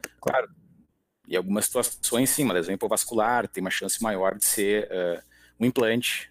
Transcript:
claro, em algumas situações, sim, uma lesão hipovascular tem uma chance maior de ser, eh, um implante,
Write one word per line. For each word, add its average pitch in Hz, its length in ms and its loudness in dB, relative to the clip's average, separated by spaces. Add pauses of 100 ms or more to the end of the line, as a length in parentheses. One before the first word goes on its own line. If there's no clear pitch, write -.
(200)
claro, 127 280 0 (800)
em 87 100 -4
algumas 95 280 0
situações, - 640 0
sim, 151 160 0
uma 107 80 2
lesão 87 220 0
hipovascular 110 760 0
tem 92 140 -6
uma 92 80 -4
chance - 320 -4
maior 98 340 0
de - 80 -2
ser, 104 460 2
eh, 87 320 -2 (360)
um 110 60 0
implante, 120 680 0